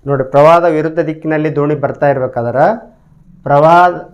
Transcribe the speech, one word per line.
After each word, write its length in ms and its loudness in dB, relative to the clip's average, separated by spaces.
ನೋಡಿ, 160 -4
ಪ್ರವಾಹದ 400 4
ವಿರುದ್ಧ 360 -2
ದಿಕ್ಕಿನಲ್ಲಿ 560 -4
ದೋಣಿ 200 -2
ಬರ್ತಾ 340 -4
ಇರ್ಬೇಕಾದ್ರೆ 840 -4
ಪ್ರವಾಹ, 460 4